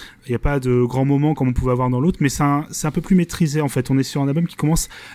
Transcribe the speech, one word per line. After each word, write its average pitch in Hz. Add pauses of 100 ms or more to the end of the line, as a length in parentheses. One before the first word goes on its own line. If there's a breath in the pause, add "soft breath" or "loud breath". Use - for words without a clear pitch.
(260 loud breath)
Il 127
n'y 120
a -
pas 143
de 123
grands 127
moments 143
comme 135
on 127
pouvait 127
avoir 123
dans 123
l'autre, 175
mais 143
c'est 147
un, 143
c'est -
un 151
peu 180
plus 185
maîtrisé, 165
en 143
fait. -
On 135
est 135
sur 143
un 139
album 165
qui -
commence 156 (260 loud breath)